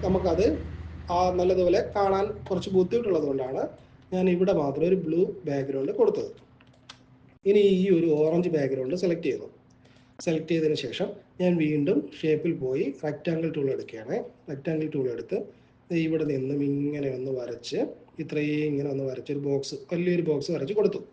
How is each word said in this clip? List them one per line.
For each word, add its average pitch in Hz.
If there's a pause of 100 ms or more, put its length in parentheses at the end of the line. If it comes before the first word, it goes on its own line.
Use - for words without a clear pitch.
നമുക്കത് 185 (720)
ആ 180 (180)
നല്ലതുപോലെ 180 (140)
കാണാൻ 196 (240)
കുറച്ച് 185
ബുദ്ധിമുട്ടുള്ളത് 185
കൊണ്ടാണ് 135 (500)
ഞാൻ 185 (100)
ഇവിടെ 185
മാത്രം 143
ഒരു 190
ബ്ലൂ 160 (280)
ബാക്ക്ഗ്രൗണ്ട് 139
കൊടുത്തത്. - (1200)
ഇനി 208 (180)
ഈ 185 (120)
ഒരു 165 (100)
ഓറഞ്ച് 170
ബാക്ക്ഗ്രൗണ്ട് 135
സെലക്ട് 170
ചെയ്യുന്നു. - (800)
സെലക്ട് 160
ചെയ്തതിന് 156
ശേഷം 175 (320)
ഞാൻ 180 (120)
വീണ്ടും 151 (220)
ഷേപ്പിൽ 156 (120)
പോയി 135 (220)
റെക്റ്റാങ്കിൾ 160
ടൂൾ 139
എടുക്കുകയാണ്. 117 (320)
റെക്റ്റാങ്കിൾ 156
ടൂൾ 131
എടുത്ത് 117 (520)
ദേ 170 (100)
ഇവിടെ 156
നിന്നും 135
ഇങ്ങനെ 143
ഒന്ന് 131
വരച്ച്, 123 (440)
ഇത്രയും 151
ഇങ്ങനെ 143
ഒന്ന് 135
വരച്ച് 127
ഒരു 143
ബോക്സ്, 139 (140)
വലിയൊരു 175
ബോക്സ് 147
വരച്ച് 139
കൊടുത്തു. 202 (120)